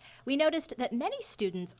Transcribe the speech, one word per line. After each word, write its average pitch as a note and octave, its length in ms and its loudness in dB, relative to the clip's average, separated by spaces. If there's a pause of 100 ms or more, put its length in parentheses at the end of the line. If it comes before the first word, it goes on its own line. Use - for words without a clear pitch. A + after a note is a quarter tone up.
(260)
We C4 100 2
noticed D#4 440 2
that B3 120 -2
many F#4 300 -2
students F3+ 580 -2